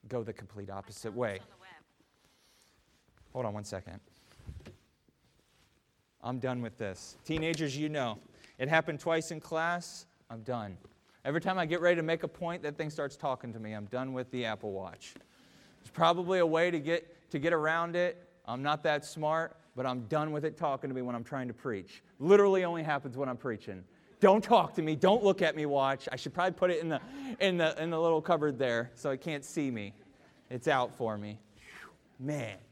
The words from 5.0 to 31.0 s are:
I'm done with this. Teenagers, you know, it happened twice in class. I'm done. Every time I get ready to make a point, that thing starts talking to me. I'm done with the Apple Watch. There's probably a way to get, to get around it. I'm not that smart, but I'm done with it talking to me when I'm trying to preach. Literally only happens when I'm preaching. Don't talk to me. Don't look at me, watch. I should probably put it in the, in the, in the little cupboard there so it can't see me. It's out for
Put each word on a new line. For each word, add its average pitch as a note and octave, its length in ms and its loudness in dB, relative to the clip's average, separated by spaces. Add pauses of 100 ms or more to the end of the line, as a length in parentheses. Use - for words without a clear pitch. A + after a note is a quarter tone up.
I'm B2+ 160 -6
done B2 240 -4
with A2+ 160 -10
this. F#2+ 460 -10
Teenagers, D#3 520 -2
you D3+ 120 -2
know, B2+ 300 -4 (400)
it C3 100 -2
happened D#3+ 320 2
twice E3 300 0
in D#3 100 -8
class. E3+ 680 -4 (240)
I'm A2+ 120 -12
done. G#2+ 340 -6 (480)
Every D3 160 0
time F#3+ 180 0
I F3 60 2
get D#3+ 160 0
ready F3 160 6
to E3 60 0
make D#3+ 220 0
a D3+ 40 -4
point, E3+ 340 -6
that D3 140 -6
thing D#3 140 -4
starts C#3+ 260 -6
talking B2+ 360 -4
to A2+ 60 -10
me. A2 140 -8
I'm G#2 140 -8
done B2+ 260 -6
with B2+ 200 -6
the B2 120 -2
Apple G#2+ 280 -4
Watch. F#2+ 420 -10
There's - 760 -20
probably F3 480 4
a E3+ 60 6
way E3 240 4
to E3+ 80 0
get, E3 520 -4
to D#3+ 80 -2
get E3 160 2
around E3 420 0
it. F3 260 0 (240)
I'm B2 160 -6
not D3+ 200 0
that D3 220 2
smart, D#3+ 520 -2 (200)
but B2+ 100 -2
I'm B2+ 220 -2
done D#3 220 0
with D3+ 140 -4
it D#3 140 -4
talking C#3 320 -2
to C3 40 -4
me B2+ 60 -4
when B2 140 -4
I'm A#2 100 -6
trying C3 240 -6
to A#2 60 -8
preach. G#2+ 480 -8 (160)
Literally F#3+ 460 8
only E3+ 180 -2
happens C#3+ 340 -2
when C3+ 140 -2
I'm B2 80 -6
preaching. G#2 440 -8 (380)
Don't G3+ 240 8
talk F#3 300 6
to E3 80 -2
me. D#3 120 0
Don't F#3+ 300 6
look F#3+ 160 6
at D#3 160 2
me, D3+ 80 -2
watch. C3+ 480 2
I C3 40 -6
should - 180 -8
probably F3+ 180 2
put F3+ 180 2
it E3 120 0
in E3 80 -2
the, C#3+ 100 0 (380)
in F#3 180 2
the, D#3 260 2
in E3 60 -2
the E3 100 0
little E3 220 4
cupboard D3+ 380 2
there A#2 360 0
so - 140 -6
it C3+ 140 -4
can't D3 200 -6
see C#3+ 280 -2
me. G2+ 240 -8 (560)
It's B2+ 180 -4
out B2+ 260 2
for A2 220 -4